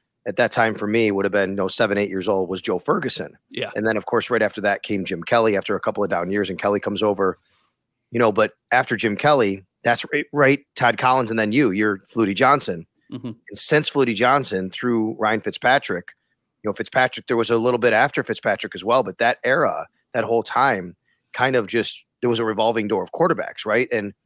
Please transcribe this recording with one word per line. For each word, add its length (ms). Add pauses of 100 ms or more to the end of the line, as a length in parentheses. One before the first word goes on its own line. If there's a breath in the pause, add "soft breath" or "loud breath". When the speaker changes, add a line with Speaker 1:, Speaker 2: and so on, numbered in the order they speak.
(260)
Speaker 1:
at 100
that 160
time 220
for 120
me 240
would 140
have 80
been, 180
you 60
know, 120
seven, 300
eight 100
years 200
old 200
was 140
Joe 160
Ferguson. 580 (140)
Speaker 2:
Yeah. 240
Speaker 1:
And 120
then, 100
of 100
course, 240
right 120
after 200
that 200
came 220
Jim 180
Kelly 340
after 200
a 40
couple 220
of 60
down 220
years, 180
and 100
Kelly 220
comes 220
over, 360 (720)
you 80
know, 140
but 200 (180)
after 260
Jim 200
Kelly, 480 (180)
that's 300
right, 200
right, 280 (140)
Todd 240
Collins, 320
and 80
then 140
you, 180
you're 280
Flutie 360
Johnson. 520 (260)
Speaker 2:
Mm-hmm. 140
Speaker 1:
And 120 (160)
since 360
Flutie 240
Johnson, 560
through 480
Ryan 220
Fitzpatrick, 720 (500)
you 60
know, 60
Fitzpatrick, 520
there 120
was 100
a 80
little 220
bit 160
after 280
Fitzpatrick 520
as 100
well, 180
but 140
that 260
era, 440 (260)
that 120
whole 180
time, 520 (380)
kind 240
of 100
just, 380 (160)
there 80
was 100
a 60
revolving 440
door 140
of 100
quarterbacks, 520
right? 260
And 220 (140)